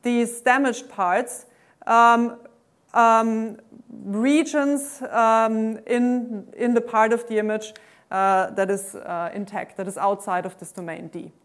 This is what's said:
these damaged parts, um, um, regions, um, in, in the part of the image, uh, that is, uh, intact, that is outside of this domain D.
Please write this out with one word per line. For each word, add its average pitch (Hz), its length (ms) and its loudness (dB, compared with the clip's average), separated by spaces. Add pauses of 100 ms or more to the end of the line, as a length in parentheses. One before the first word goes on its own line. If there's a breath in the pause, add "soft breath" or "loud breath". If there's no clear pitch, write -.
these 240 400 0
damaged 254 480 0
parts, 196 560 -2 (400 soft breath)
um, 233 520 4 (560)
um, 226 640 2 (480)
regions, 285 960 0 (100)
um, 220 760 2
in, 240 680 -2
in 240 180 0
the 233 80 2
part 220 320 2
of 233 140 -4
the 220 100 -2
image, 214 360 -4 (380 loud breath)
uh, 190 400 2
that 196 180 -2
is, 196 260 -6
uh, 170 380 -8
intact, 196 440 -10
that 185 100 -8
is 196 100 -10
outside 196 480 -2
of 185 140 -12
this 170 120 -16
domain 170 380 -12
D. 165 220 -14 (140)